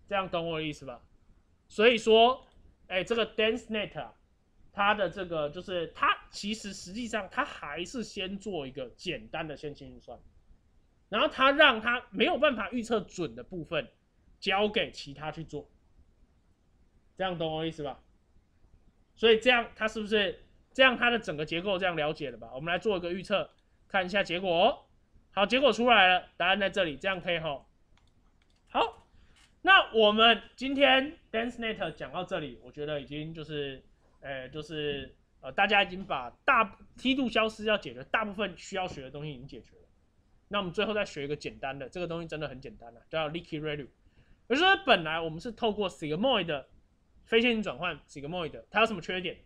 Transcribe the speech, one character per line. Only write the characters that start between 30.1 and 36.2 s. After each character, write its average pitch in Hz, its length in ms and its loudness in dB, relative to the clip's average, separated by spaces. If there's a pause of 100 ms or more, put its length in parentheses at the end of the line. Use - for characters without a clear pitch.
们 220 320 6 (120)
今 269 200 -4
天 269 420 4 (140)
DenseNet 220 640 -4
讲 139 180 -12
到 175 120 -6
这 180 160 -4
里， 123 220 -10
我 123 100 -20
觉 147 140 -10
得 151 160 -4
已 127 40 -12
经 151 280 -10
就 160 100 -12
是， 143 400 -8 (360)
呃， 131 300 -10
就 151 120 -10
是， 147 540 -6 (260)
呃， 135 100 -12
大 196 140 4
家 202 160 4
已 185 80 0
经 185 160 -10
把 131 240 -6 (160)